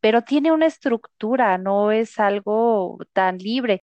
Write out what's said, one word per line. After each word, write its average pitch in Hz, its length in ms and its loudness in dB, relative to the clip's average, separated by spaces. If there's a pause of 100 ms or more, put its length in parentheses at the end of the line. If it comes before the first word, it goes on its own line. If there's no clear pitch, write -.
pero 220 220 2
tiene 294 280 0
una 320 160 2
estructura, 233 920 -2
no 202 340 0
es 220 260 -4
algo 208 800 0 (140)
tan 185 260 0
libre. 214 520 -2